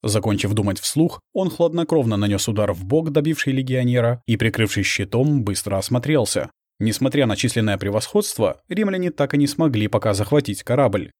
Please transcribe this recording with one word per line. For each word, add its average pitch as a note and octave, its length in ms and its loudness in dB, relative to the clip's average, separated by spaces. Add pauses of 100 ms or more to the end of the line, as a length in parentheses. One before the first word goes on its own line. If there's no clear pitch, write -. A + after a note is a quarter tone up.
Закончив G#2 500 0
думать G2+ 280 0
вслух, - 400 0 (120)
он F#3+ 160 0
хладнокровно D#3+ 680 0
нанес G2+ 320 0
удар G#2 240 0
в F2+ 120 -6
бок, D#3 260 0
добивший D3 420 0
легионера, B2 760 0
и, A#2 100 2
прикрывшись G#2+ 500 0
щитом, C3 560 0
быстро G2 360 -2
осмотрелся. A#2+ 720 0 (280)
Несмотря B2+ 480 0
на G#2 100 0
численное G#2+ 420 0
превосходство, G#2+ 920 -2
римляне F#3 420 -2
так C#3+ 240 -2
и C#3+ 40 4
не D3 80 4
смогли C3 420 0
пока G#2+ 240 0
захватить G#2+ 500 0
корабль. A#2 580 0